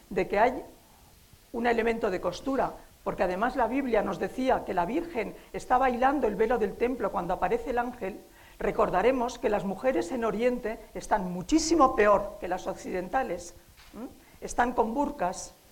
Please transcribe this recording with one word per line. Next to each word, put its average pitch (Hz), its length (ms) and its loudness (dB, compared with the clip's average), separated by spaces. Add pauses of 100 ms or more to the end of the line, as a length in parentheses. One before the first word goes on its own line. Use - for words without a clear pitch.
de - 180 -2
que 202 100 0
hay 247 260 2 (920)
un 233 120 -2
elemento 226 460 2
de 180 100 -4
costura, 190 520 -2 (300)
porque 202 200 -2
además 190 320 0
la 240 120 2
Biblia 233 360 2
nos 196 160 -2
decía 233 460 0
que 208 80 -6
la 175 120 2
Virgen 233 500 -4 (180)
estaba 254 360 2
hilando 254 380 2
el 208 80 0
velo 220 240 2
del 202 160 -2
templo 233 360 -2
cuando 180 220 -2
aparece 233 380 -2
el 240 80 0
ángel, 233 400 -6 (400)
recordaremos 233 800 2
que 233 100 0
las 202 140 0
mujeres 247 480 0
en 233 140 -2
Oriente 226 520 0 (160)
están 185 380 -2
muchísimo 269 640 4
peor 208 440 4
que 185 80 -6
las 180 200 -4
occidentales, 185 880 -4 (400)
¿m? 226 120 -12 (340)
Están 247 320 -2
con 226 200 0
burkas, 233 640 -2 (160)